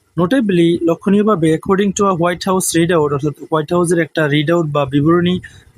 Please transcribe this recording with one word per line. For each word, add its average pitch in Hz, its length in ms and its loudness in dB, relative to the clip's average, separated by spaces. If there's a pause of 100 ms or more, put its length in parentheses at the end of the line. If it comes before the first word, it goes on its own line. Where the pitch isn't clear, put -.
(200)
Notably, 175 640 2
লক্ষণীয়ভাবে, 180 760 2
according 196 400 0
to 208 60 0
a 196 120 0
White 170 340 -2
House 185 260 -2
readout, 165 380 2
অর্থাৎ 143 260 -4
হোয়াইট 156 340 -4
হাউসের 175 260 0
একটা 160 280 -2
রিডআউট 151 380 0
বা 147 200 -2
বিবরণী 170 540 0 (380)